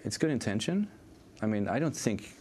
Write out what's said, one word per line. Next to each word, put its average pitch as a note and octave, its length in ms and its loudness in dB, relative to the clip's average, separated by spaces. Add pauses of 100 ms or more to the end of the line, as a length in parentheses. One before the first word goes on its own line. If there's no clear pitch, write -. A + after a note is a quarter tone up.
It's - 140 -4
good D#3+ 120 4
intention. C#3 580 0 (540)
I A2 40 0
mean, G#2 220 2
I G2+ 100 2
don't D3+ 180 0
think, - 440 -2